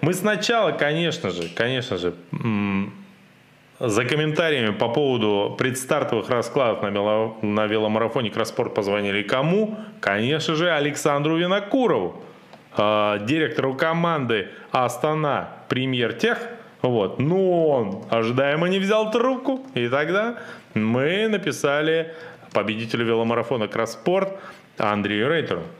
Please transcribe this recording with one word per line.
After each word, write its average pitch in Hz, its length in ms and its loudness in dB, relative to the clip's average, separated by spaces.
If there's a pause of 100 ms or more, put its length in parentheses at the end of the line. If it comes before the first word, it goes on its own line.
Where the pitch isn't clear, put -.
мы 165 120 2
сначала, 208 600 2
конечно 151 580 0
же, 85 240 -6
конечно 120 420 0
же, 87 160 -2 (180)
м, 101 640 -2 (840)
за 120 260 0
комментариями 151 680 2
по 107 180 0
поводу 107 680 2
предстартовых 127 720 -2
раскладов 117 540 0
на 101 80 -2
вело-, 107 500 0
на 107 240 2
веломарафоне 110 640 0
Кросспорт 110 460 -2
позвонили 101 480 0
кому? 165 520 0 (240)
Конечно 131 540 0
же, 170 180 2
Александру 147 640 0
Винокурову, 185 840 0 (560)
а, 104 400 4
директору 135 560 0
команды 156 760 0 (220)
Астана 135 760 0 (180)
Премьер 123 460 0
Тех. - 340 -2 (360)
Вот. 117 360 2
Но 170 500 2
он 98 420 0
ожидаемо 135 580 2
не 190 80 2
взял 214 320 2
трубку, 254 640 0
и 120 160 0
тогда 180 460 0 (400)
мы 131 520 0
написали 160 840 0 (400)
победителю 113 520 0
веломарафона 113 600 2
Кросспорт 175 640 0 (480)
Андрею 104 520 2
Рейтеру. 117 340 -2 (160)